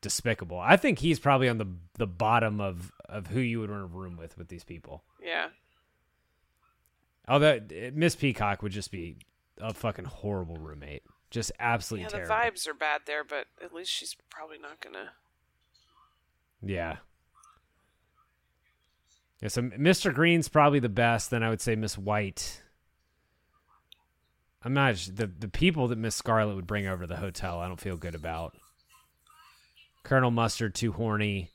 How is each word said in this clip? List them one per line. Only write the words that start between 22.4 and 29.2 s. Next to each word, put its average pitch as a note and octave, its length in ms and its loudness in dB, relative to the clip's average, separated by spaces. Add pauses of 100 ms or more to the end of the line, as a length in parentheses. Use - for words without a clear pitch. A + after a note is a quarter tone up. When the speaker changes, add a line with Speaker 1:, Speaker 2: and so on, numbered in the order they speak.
Speaker 1:
I'm B2 100 -2
not C3+ 220 4 (160)
the, G#2+ 140 -2
the F#2 220 -8
people D#3 400 2
that A#2 100 -2
Miss A2 180 -4
Scarlet A2 400 2
would F2+ 120 -8
bring G#2 180 -2
over F#2 180 -4
to F2 40 -8
the F2 80 -6
hotel, F2 440 -6
I F2 80 -4
don't F2+ 120 -8
feel F#2 180 -6
good E2+ 160 -8
about. E2 420 -8 (1500)